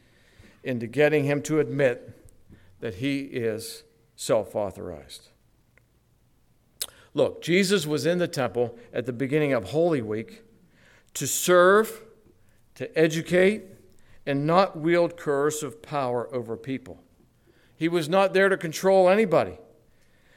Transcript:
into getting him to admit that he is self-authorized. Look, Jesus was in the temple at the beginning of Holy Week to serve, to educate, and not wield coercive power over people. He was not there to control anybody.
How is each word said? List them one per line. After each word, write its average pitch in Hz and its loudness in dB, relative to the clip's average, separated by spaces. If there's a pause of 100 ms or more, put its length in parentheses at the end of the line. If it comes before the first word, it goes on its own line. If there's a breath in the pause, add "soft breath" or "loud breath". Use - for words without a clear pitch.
(640 soft breath)
into 120 -6
getting 147 2
him 143 0
to 151 0
admit 139 -2 (680 soft breath)
that 110 -8
he 139 -4
is 113 -8 (320)
self-authorized. 98 -6 (1900 soft breath)
Look, 123 0
Jesus 180 2
was 147 -2
in 175 0
the 175 -2
temple 120 -4 (140 loud breath)
at 120 -6
the 127 -4
beginning 135 0
of 95 -4
Holy 156 0
Week 107 -8 (720 soft breath)
to 147 -6
serve, 185 4 (720)
to - -8
educate, 170 2 (600 soft breath)
and 139 -2
not 180 2
wield 170 2
coercive 147 -4
power 123 -4
over 113 -6
people. 123 -10 (720 soft breath)
He 160 -2
was 170 0
not 190 2
there 196 4
to 185 0
control 185 4
anybody. 175 2 (800 soft breath)